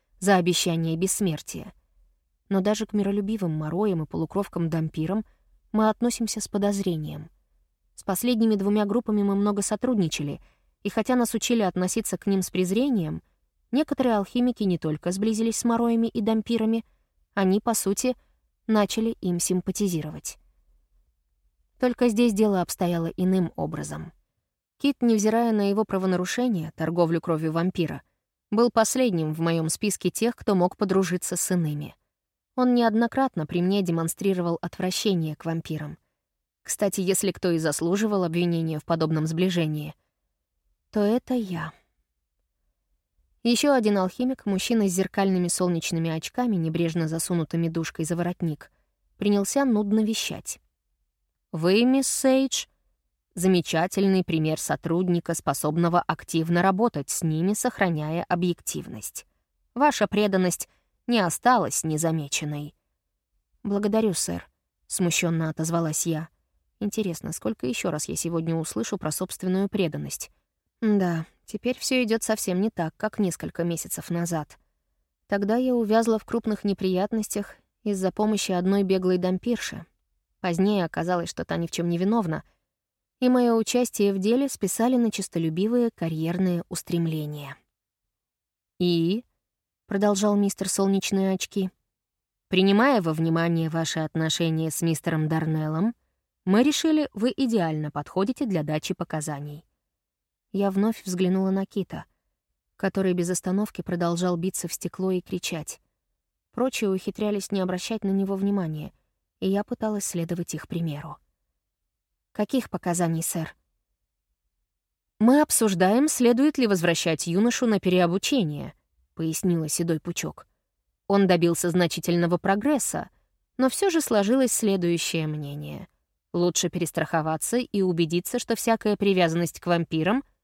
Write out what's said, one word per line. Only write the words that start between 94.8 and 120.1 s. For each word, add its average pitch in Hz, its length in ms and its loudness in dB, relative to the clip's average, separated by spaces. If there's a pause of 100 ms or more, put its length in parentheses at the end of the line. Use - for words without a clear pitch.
мистером 165 460 0
Дарнеллом, 156 640 0 (520)
мы 202 180 4
решили, 311 500 2
вы 220 220 0
идеально 165 560 0
подходите 202 540 -4
для 180 180 0
дачи 156 300 -2
показаний». 147 720 -8 (880)
Я 196 200 0
вновь 208 340 0
взглянула 190 460 0
на 196 140 0
Кита, - 400 -8 (720)
который 190 380 0
без 180 160 -2
остановки 190 520 -2
продолжал 175 560 -2
биться 180 320 -4
в - 40 -12
стекло 185 380 -4
и 185 80 0
кричать. - 640 -8 (680)
Прочие 240 380 -2
ухитрялись 202 640 -4
не 202 80 -2
обращать 185 460 -4
на 196 60 0
него 196 240 0
внимания, 190 580 -2 (480)
и 190 80 0
я 202 140 0
пыталась 214 420 -4
следовать 175 480 -6
их - 140 -10
примеру. 156 500 -6 (1160)
«Каких 226 380 -2
показаний, 170 520 -2
сэр?» - 340 -6 (1600)
«Мы 254 220 6
обсуждаем, 214 640 4
следует 254 500 4
ли 247 100 2
возвращать 170 600 0
юношу 214 380 0
на 214 140 2
переобучение», 175 920 0 (400)
пояснила 165 540 0
Седой 165 320 -2
Пучок. - 480 -8 (600)